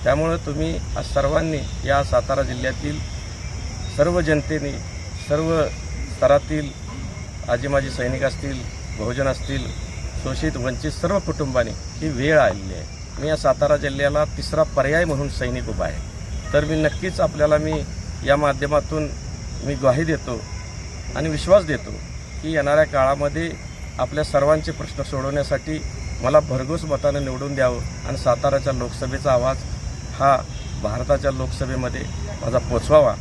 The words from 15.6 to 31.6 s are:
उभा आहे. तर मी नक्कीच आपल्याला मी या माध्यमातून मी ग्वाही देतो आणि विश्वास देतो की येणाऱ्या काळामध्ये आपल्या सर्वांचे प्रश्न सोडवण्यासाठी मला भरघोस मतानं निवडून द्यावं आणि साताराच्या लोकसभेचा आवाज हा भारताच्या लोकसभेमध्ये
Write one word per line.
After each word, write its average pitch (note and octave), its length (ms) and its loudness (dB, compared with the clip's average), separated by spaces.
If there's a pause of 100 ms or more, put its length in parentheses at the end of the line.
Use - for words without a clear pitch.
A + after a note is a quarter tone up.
उभा F#2 160 -2
आहे. - 320 -6 (360)
तर D3 120 4
मी D#3 100 0
नक्कीच D#3 440 0
आपल्याला D3+ 380 4
मी D#3 160 0 (520)
या C#3 100 6
माध्यमातून D3 760 0 (540)
मी C#3 120 -2
ग्वाही C3+ 280 4
देतो C3 380 -2 (720)
आणि D3+ 140 -2
विश्वास E3+ 360 6
देतो - 260 -2 (500)
की D#3 120 -4
येणाऱ्या D3 300 4
काळामध्ये C#3+ 680 2 (480)
आपल्या C#3+ 240 0
सर्वांचे D3+ 480 4
प्रश्न C#3+ 320 -6
सोडवण्यासाठी C#3+ 800 -2 (400)
मला C#3+ 180 6
भरघोस C#3+ 440 -2
मतानं C#3+ 420 0
निवडून C3+ 300 -4
द्यावं B2 260 2 (260)
आणि C3 100 -2
साताराच्या C#3 560 2
लोकसभेचा B2+ 580 -2
आवाज B2+ 260 2 (600)
हा C3+ 180 6 (460)
भारताच्या B2 480 0
लोकसभेमध्ये C3 720 -2 (400)